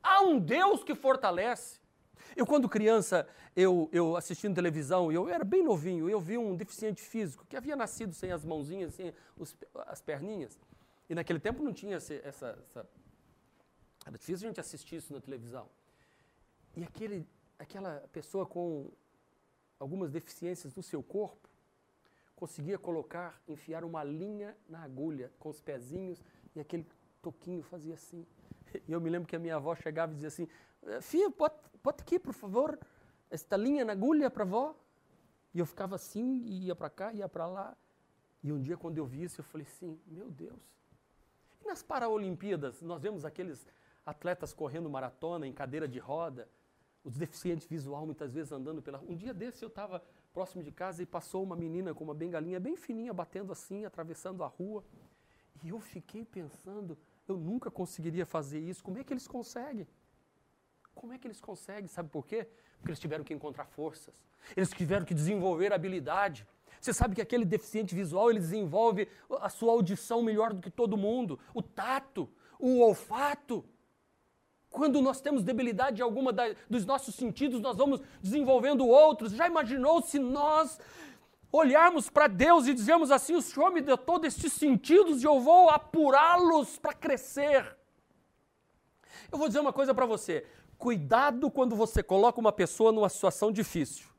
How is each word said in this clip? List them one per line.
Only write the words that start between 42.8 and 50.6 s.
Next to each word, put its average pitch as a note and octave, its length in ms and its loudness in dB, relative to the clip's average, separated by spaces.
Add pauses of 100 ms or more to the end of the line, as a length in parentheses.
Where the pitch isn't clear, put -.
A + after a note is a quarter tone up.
nós E3 200 -12
vemos F#3 220 -10
aqueles D#3 420 -12 (400)
atletas F3 480 -8
correndo D#3 360 -10
maratona C#3+ 580 -10
em C3 60 -12
cadeira C#3+ 340 -8
de B2+ 120 -10
roda, C#3 500 -10 (540)
os A#2 120 -14
deficientes E3 520 -8
visual D3 380 -10
muitas D3 280 -12
vezes D3 180 -10
andando C#3+ 300 -12
pela C#3 160 -16
rua. D#3 140 -16
Um E3+ 40 -10
dia G#3+ 180 -12
desse A3+ 300 -14
eu A3+ 60 -14
tava G3 340 -14 (300)
próximo F3+ 300 -10